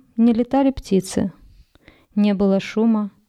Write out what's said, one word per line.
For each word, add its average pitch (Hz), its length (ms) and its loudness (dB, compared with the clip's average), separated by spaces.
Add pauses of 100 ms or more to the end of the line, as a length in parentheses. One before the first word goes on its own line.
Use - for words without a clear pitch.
(160)
не 233 160 4
летали 262 400 0
птицы, 190 600 -4 (840)
не 208 180 2
было 196 280 0
шума, 214 500 -2 (180)